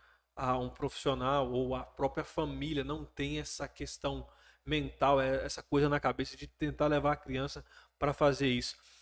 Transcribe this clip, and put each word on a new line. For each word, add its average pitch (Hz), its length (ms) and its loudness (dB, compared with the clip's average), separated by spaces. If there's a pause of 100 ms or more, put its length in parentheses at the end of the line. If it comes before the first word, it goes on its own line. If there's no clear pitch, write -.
(380)
a 127 220 2
um 127 120 -2
profissional 131 800 0
ou 127 240 0
a 127 100 -4
própria 143 400 -4
família 151 600 -4
não 147 200 -6
tem 143 360 -6
essa 143 280 -8
questão 139 600 -8 (360)
mental, 139 560 2
é, 135 240 0
essa - 180 -8
coisa 143 260 4
na 143 100 2
cabeça 131 380 -2
de - 100 -14
tentar 147 420 -2
levar 147 240 2
a 143 40 -2
criança 135 480 -6 (340)
pra 143 140 2
fazer 139 360 4
isso. 123 280 0 (260)